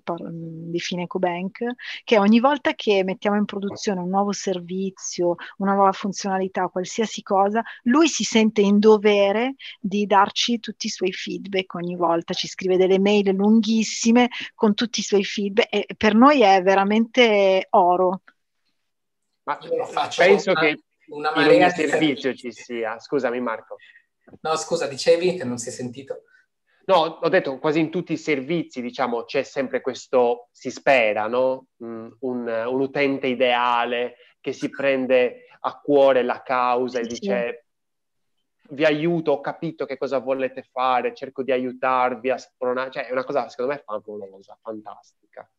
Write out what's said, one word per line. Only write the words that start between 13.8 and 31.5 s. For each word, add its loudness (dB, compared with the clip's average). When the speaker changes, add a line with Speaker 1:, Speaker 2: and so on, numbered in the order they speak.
Speaker 1:
con 2
tutti -4
i -6
suoi 2
feedback -2
e -2
per 2
noi 6
è 6
veramente 4
oro. 4
Speaker 2:
Ma -6
Speaker 3:
Io -4
lo -4
faccio -2
Speaker 2:
penso 6
Speaker 3:
una, 2
Speaker 2:
che 0
Speaker 3:
una -4
Speaker 2:
in -8
Speaker 3:
marea 4
Speaker 2:
ogni 8
Speaker 3:
di -4
Speaker 2:
servizio 0
Speaker 3:
servizi. -4
Speaker 2:
ci -12
sia. -8
Scusami, -4
Marco. -8
Speaker 3:
No, -4
scusa, -4
dicevi 2
che -8
non -6
si -10
è -8
sentito? -12
Speaker 2:
No, 2
ho 0
detto 0
quasi 0
in 0
tutti -6
i -2
servizi, -4
diciamo, -4
c'è -4
sempre -6
questo, -2
si -10
spera, 0
no? -2